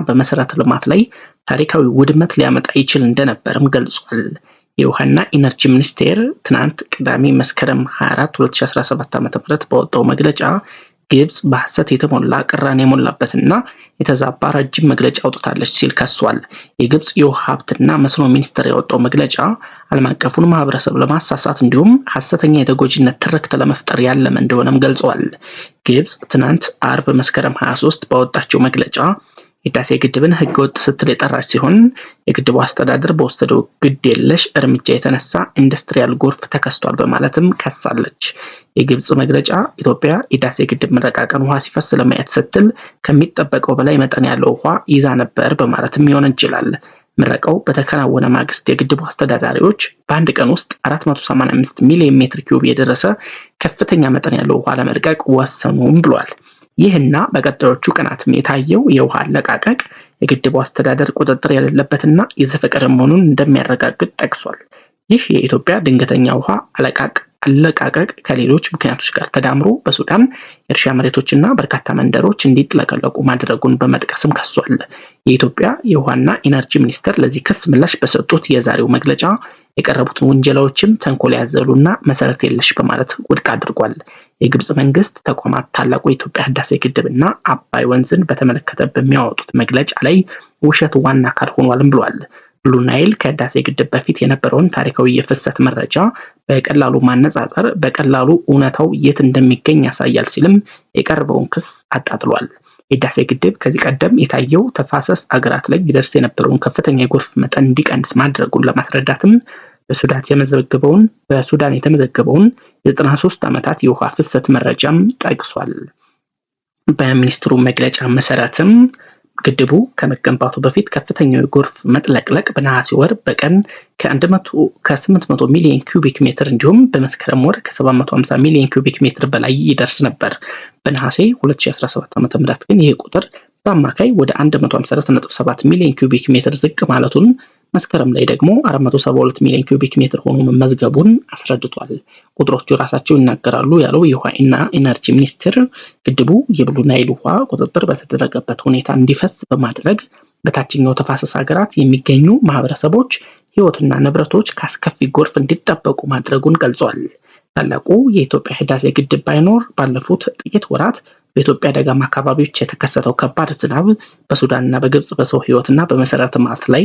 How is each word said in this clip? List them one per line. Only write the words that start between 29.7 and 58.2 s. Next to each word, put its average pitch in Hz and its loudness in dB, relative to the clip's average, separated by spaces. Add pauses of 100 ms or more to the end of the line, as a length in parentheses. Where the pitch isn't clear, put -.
ግድብን 131 2
ህገወጥ 135 -2
ስትል - -2
የጠራች 131 -2
ሲሆን 151 0 (480)
የግድቡ 127 0
አስተዳደር 131 -2
በወሰደው 131 0 (180)
ግድ 139 0
የለሽ 139 2 (120)
እርምጃ 127 0
የተነሳ 131 -2 (260)
ኢንዱስትሪያል 135 0
ጎርፍ 135 -2
ተከስቷል - -4
በማለትም 147 0 (100)
ከሳለች። - -6 (540)
የግብጽ 131 0
መግለጫ 139 0 (280)
ኢትዮጵያ 147 0 (100)
የህዳሴ 131 -2
ግድብ - -4
ምረቃ 123 0
ቀን - -4
ውሃ 139 0
ሲፈስ - -8
ለማየት 131 0
ስትል - 2 (360)
ከሚጠበቀው 143 0
በላይ 139 2
መጠን 131 0
ያለው 127 0
ውሃ 160 -2 (120)
ይዛ 143 2
ነበር 123 -2
በማለትም 139 0
ይወነጅላል። 139 0 (480)
ምረቃው 127 0
በተከናወነ 135 0
ማግስት 127 -2
የግድቡ 135 0
አስተዳዳሪዎች - -2 (200)
በአንድ 156 0
ቀን 127 0
ውስጥ - -4 (120)
አራት 147 -4
መቶ 143 -2
ሰማንያ 131 -2
አምስት 131 -2
ሚሊዮን 143 4
ሜትር 131 0
ኪዩብ 131 0
የደረሰ 127 0 (560)
ከፍተኛ 170 0
መጠን 139 0
ያለው 143 0
ውሃ 131 -2
ለመልቀቅ 123 -2 (120)
ወሰኑም 135 0
ብሏል። - 0 (460)
ይህና 151 4 (120)
በቀጣዮቹ 131 0
ቀናትም - -2